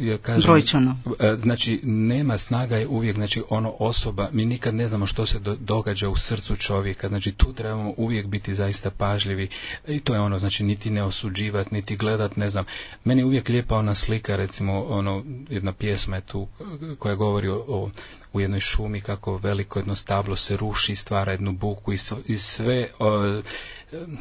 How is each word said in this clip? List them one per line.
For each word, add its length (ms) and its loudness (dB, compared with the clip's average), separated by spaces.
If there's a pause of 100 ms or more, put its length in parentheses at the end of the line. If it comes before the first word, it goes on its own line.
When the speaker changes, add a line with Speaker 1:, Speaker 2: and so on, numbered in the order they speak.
Speaker 1:
ja 160 2
kažem 260 2
Speaker 2:
Brojčano. 540 6 (220)
Speaker 1:
e, 140 6
znači, 500 0
nema, 540 2
snaga 400 0
je 100 0
uvijek, 280 0
znači, 340 0
ono, 300 0
osoba, 520 0
mi 140 2
nikad 300 0
ne 120 0
znamo 180 0
što 200 0
se 140 2
do-, 160 -2
događa 540 0
u 80 2
srcu 380 0
čovjeka, 520 0
znači, 240 -2
tu 220 2
trebamo 440 -4
uvijek 300 0
biti 280 -2
zaista 360 0
pažljivi 580 0 (380)
i 120 -2
to 140 0
je 60 2
ono, 200 2
znači, 240 0
niti 260 0
ne 140 0
osuđivat, 680 -2
niti 260 -2
gledat, 380 0
ne 140 0
znam. 160 -2 (380)
Meni 180 6
je 40 4
uvijek 240 2
lijepa 280 2
ona 180 2
slika, 400 2
recimo, 460 -2
ono, 420 -2 (260)
jedna 240 -2
pjesma 420 -2
je 60 -4
tu, 260 -6 (120)
e, 40 -14 (320)
koja 200 -2
govori 340 2
o, 180 -2
o, 220 -2 (440)
u 80 0
jednoj 180 0
šumi 420 0
kako 360 -4
veliko 420 -2
jedno 160 -2
stablo 400 0
se 220 0
ruši, 380 0
stvara 360 0
jednu 220 -2
buku 400 -4
i 40 0
s-, 160 -2 (120)
i 140 0
sve, 480 2 (120)
o, 420 2 (800)